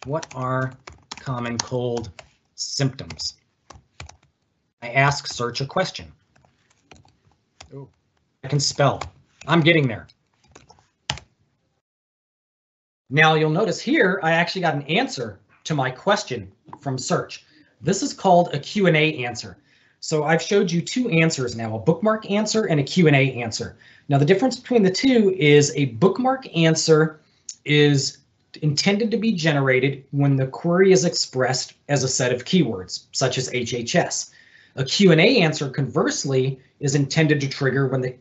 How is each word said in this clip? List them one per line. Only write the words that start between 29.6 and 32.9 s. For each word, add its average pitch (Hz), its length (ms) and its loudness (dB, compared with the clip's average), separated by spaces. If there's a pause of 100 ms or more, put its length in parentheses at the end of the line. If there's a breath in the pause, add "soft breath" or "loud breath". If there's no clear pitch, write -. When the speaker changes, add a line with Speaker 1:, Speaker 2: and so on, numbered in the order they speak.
Speaker 1:
when 143 240 2
the 131 100 0
query 180 460 2
is 175 120 4
expressed 131 720 -4 (140)
as 139 160 0
a 127 40 -2
set 131 240 -2
of 123 120 -4
keywords, 113 680 -2